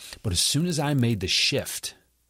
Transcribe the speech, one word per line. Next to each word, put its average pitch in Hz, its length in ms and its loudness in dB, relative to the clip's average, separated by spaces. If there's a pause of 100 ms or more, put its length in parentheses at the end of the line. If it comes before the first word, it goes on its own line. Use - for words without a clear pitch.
(220)
But 101 100 -2
as 85 60 0
soon 160 280 2
as 160 120 -2
I 147 160 0
made 120 240 4
the 90 80 -4
shift - 720 -2 (340)